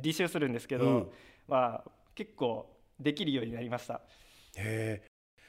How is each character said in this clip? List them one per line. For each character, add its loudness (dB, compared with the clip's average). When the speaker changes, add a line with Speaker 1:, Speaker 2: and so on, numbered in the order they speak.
Speaker 1:
履 2
修 2
す -2
る 4
ん 0
で -2
す -10
け 0
ど、 4
Speaker 2:
う 6
ん。 -2
Speaker 1:
ま 2
あ、 -18
結 -8
構 -2
で 0
き -4
る 2
よ 0
う -4
に -6
な -6
り -6
ま -2
し -10
た。 -6
Speaker 2:
へ -2
ー。 -20